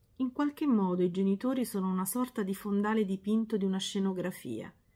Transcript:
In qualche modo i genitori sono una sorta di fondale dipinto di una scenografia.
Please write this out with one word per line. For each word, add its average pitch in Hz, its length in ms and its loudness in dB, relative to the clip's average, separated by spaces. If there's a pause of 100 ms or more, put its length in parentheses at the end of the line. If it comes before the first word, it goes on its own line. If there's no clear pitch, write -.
(160)
In 254 160 -2
qualche 294 340 0
modo 185 380 4
i 175 80 2
genitori 196 520 2
sono 190 240 -2
una 185 160 0
sorta 247 380 -2
di 190 120 -2
fondale 208 500 0
dipinto 214 520 0
di 196 80 0
una 190 140 0
scenografia. 185 960 -4 (220)